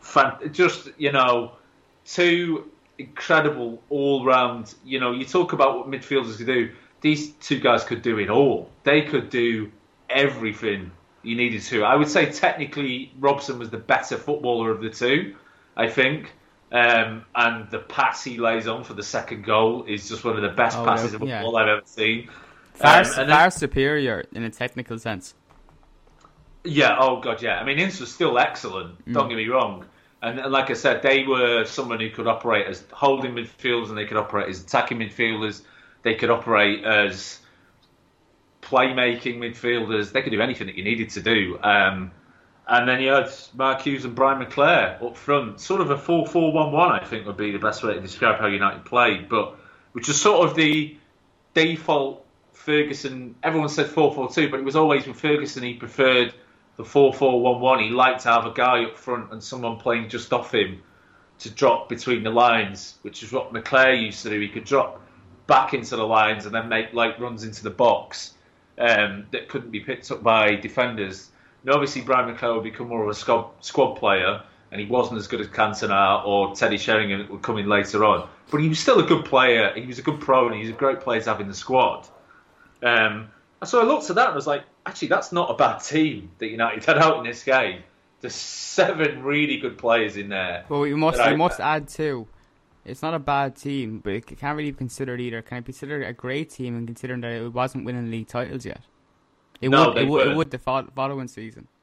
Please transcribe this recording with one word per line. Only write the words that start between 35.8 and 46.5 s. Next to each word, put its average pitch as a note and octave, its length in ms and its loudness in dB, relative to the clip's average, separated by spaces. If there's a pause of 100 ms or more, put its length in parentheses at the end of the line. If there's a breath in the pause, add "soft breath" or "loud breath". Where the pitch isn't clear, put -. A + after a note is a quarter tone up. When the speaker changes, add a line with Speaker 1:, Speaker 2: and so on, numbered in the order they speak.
Speaker 1:
They A2 120 2
could A#2 160 -2
operate G#2 540 2
as G#2 540 0 (1200 soft breath)
playmaking B2+ 760 0
midfielders. A#2 720 -2
They C3+ 100 0
could C#3 100 -4
do G#2 80 0
anything A#2 260 -2
that F#2 100 -12
you F2+ 80 -10
needed A2 260 -2
to G2 120 -10
do. G2+ 400 2
Um, F#2+ 500 2 (560 soft breath)
and A#2+ 200 4
then B2+ 120 2
you C3 100 2
had C3+ 200 2 (240)
Mark C3 280 0
Hughes C3+ 220 -4
and A#2+ 100 -8
Brian C3+ 240 2
McClair C3+ 640 2
up A#2+ 140 -8
front, B2+ 440 -2
sort F#3+ 200 -2
of D#3 100 0
a C#3+ 80 0
four - 280 0
four E3 260 2